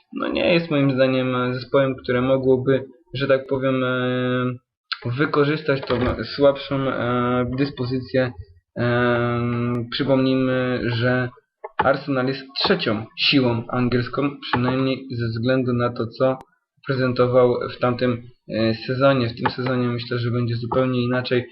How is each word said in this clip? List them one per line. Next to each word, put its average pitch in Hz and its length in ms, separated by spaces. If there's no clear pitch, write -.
no, - 140
nie - 260
jest 165 180
moim 139 200
zdaniem 127 640
zespołem, 135 500
które 123 180
mogłoby, 131 600
że 139 140
tak 135 200
powiem, 131 360
e, 127 640
wykorzystać 143 760
tą 127 140
słabszą, 139 520
e, 123 560
dyspozycję. 127 760
Em, 120 1160
przypomnijmy, 131 920
że 123 460
Arsenal 135 500
jest 135 160
trzecią 113 420
siłą 120 500
angielską, 123 600
przynajmniej 131 680
ze 117 160
względu 123 460
na 120 160
to, 117 180
co 131 320
prezentował 123 680
w - 100
tamtym, 120 420
e, 110 240
sezonie. 131 560
W 120 60
tym - 160
sezonie 123 360
myślę, 120 300
że 120 140
będzie 117 240
zupełnie 127 480
inaczej, 123 480